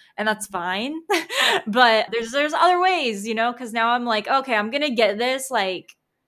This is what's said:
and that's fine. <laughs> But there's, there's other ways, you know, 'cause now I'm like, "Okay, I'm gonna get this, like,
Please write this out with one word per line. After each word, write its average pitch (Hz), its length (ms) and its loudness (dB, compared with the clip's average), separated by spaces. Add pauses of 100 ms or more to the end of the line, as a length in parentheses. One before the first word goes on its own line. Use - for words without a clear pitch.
(180)
and 214 100 -2
that's 208 200 -2
fine. 190 460 -4 (160)
<laughs> - 20 0 (540)
But 226 460 4
there's, 226 200 -4
there's 294 220 0
other 349 260 4
ways, 277 480 0
you 226 60 -2
know, 226 180 0
'cause 240 220 -10
now 233 160 2
I'm 240 160 0
like, 214 220 -2
"Okay, 262 280 0
I'm 214 140 0
gonna 285 240 -2
get 208 240 2
this, 254 320 -2
like, 190 460 -4 (320)